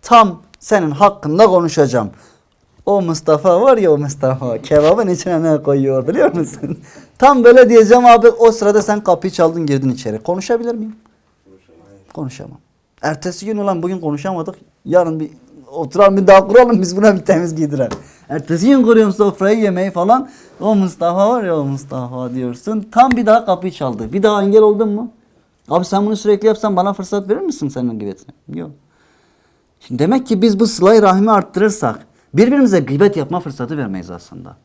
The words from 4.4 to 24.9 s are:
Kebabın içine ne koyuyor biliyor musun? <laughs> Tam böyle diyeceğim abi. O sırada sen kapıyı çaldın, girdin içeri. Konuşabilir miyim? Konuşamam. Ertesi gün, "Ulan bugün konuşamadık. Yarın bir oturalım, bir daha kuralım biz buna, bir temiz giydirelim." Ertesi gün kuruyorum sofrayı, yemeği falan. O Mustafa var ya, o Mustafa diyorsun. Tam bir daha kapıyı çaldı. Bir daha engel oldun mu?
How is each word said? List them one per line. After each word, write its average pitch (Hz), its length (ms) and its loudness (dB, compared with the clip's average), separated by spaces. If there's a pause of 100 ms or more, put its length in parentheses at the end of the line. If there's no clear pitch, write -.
Kebabın 160 500 2
içine 175 360 -4
ne 151 200 -2
koyuyor 135 440 -2
biliyor 220 260 0
musun? 160 440 -8 (200)
<laughs> - 220 -20
Tam 254 240 4
böyle 240 260 8
diyeceğim 233 360 6
abi. 233 240 8
O 226 220 4
sırada 208 300 0
sen 208 220 -4
kapıyı 180 300 -2
çaldın, 165 320 0
girdin 139 240 -2
içeri. 110 340 -8
Konuşabilir 233 520 -6
miyim? 214 200 -12 (1160)
Konuşamam. - 440 -14 (440)
Ertesi 175 440 -8
gün, 214 120 -6
"Ulan 196 260 -4
bugün 185 160 -6
konuşamadık. 165 560 -8 (300)
Yarın 160 340 0
bir 156 100 -10 (420)
oturalım, 180 460 2
bir 190 100 2
daha 196 200 6
kuralım 233 340 4
biz 180 160 -6
buna, 202 180 2
bir 180 60 -6
temiz 170 340 -2
giydirelim." 143 420 -4 (320)
Ertesi 165 380 -4
gün 269 160 4
kuruyorum 220 300 4
sofrayı, 202 460 0
yemeği 190 320 -2
falan. 208 380 0 (320)
O 214 140 0
Mustafa 185 540 -2
var 240 140 -2
ya, 170 160 -2
o 143 40 -4
Mustafa 127 680 -10
diyorsun. 131 580 -8
Tam 247 200 2
bir 233 140 -2
daha 226 200 2
kapıyı 180 260 -4
çaldı. 113 420 -8
Bir 196 100 -2
daha 208 200 0
engel 202 180 4
oldun 214 280 2
mu? 226 220 -8 (580)